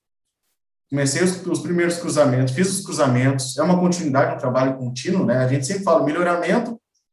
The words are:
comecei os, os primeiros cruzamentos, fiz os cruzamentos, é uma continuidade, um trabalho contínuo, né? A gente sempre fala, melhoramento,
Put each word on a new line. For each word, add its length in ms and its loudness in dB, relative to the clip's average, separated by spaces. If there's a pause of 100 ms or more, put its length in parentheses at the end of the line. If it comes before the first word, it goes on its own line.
(880)
comecei 320 -2
os, 240 0
os 140 -2
primeiros 380 -2
cruzamentos, 560 2
fiz 260 0
os 60 -10
cruzamentos, 720 0
é 40 0
uma 160 4
continuidade, 580 0
um 40 -10
trabalho 380 0
contínuo, 480 -2
né? 140 2
A 100 0
gente 180 0
sempre 160 -4
fala, 220 2
melhoramento, 760 0 (340)